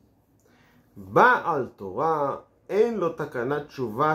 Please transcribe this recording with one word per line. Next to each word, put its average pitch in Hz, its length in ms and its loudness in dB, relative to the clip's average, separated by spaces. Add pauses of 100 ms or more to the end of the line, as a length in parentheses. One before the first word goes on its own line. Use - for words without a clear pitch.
(960)
בעל 139 800 2
תורה, 135 600 -2 (320)
אין 220 300 2
לו 165 140 0
תקנת 143 540 -4
תשובה, 131 480 0